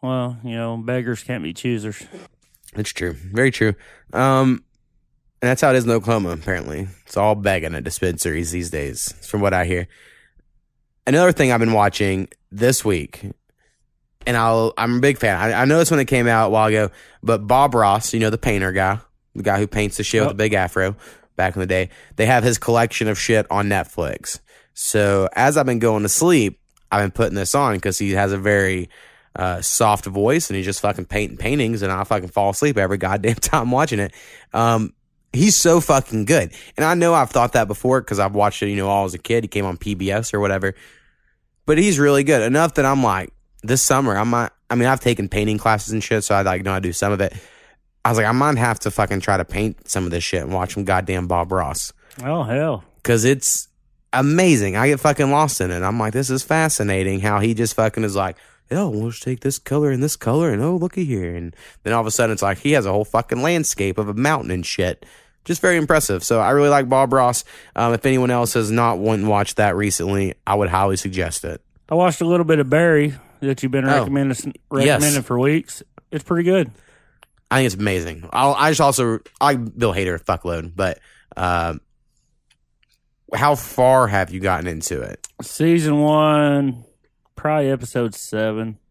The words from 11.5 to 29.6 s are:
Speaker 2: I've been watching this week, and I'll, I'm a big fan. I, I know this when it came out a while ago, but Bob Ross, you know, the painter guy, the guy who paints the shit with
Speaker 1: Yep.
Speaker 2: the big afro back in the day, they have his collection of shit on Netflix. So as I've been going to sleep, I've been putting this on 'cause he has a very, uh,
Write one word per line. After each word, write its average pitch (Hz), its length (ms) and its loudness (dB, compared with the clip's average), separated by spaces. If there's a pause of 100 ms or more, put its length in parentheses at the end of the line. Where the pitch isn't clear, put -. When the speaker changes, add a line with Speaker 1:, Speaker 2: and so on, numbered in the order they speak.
Speaker 2:
I've 117 100 2
been 113 120 2
watching 101 560 0 (240)
this 120 320 0
week, 92 400 -4 (1000)
and 120 100 0
I'll, 113 400 2
I'm 120 220 0
a - 20 0
big 135 180 2
fan. 101 200 2
I, 110 240 0
I - 20 4
know 147 140 4
this 156 120 4
when 156 100 2
it 131 60 2
came 123 200 2
out 113 220 4
a - 20 0
while 110 180 4
ago, 107 220 2 (320)
but 104 240 0
Bob 127 280 4
Ross, 107 400 4
you 117 60 0
know, 110 100 2
the 110 80 -2
painter 95 340 0
guy, 95 260 0 (360)
the 98 80 -10
guy 98 160 0
who 104 80 0
paints 104 300 -2
the 107 80 -4
shit 113 160 0
with 107 80 2
Speaker 1:
Yep. 101 80 -6
Speaker 2:
the 107 80 0
big 107 100 0
afro 95 420 0 (400)
back 92 200 0
in 98 40 -4
the 92 60 -2
day, 92 220 0 (280)
they 110 100 2
have 120 180 4
his 120 140 2
collection 117 500 0
of 104 100 -2
shit 107 320 0
on 101 180 0
Netflix. 85 720 -6 (340)
So 101 600 0
as 139 220 2
I've 143 100 2
been 123 120 -2
going 110 240 2
to 104 60 -2
sleep, 151 520 2 (320)
I've 101 100 2
been 98 80 0
putting 110 240 -2
this 98 200 -4
on 131 260 0
'cause 95 180 -4
he 101 140 -2
has 98 200 0
a 101 60 -2
very, 95 500 0 (480)
uh, 92 260 -4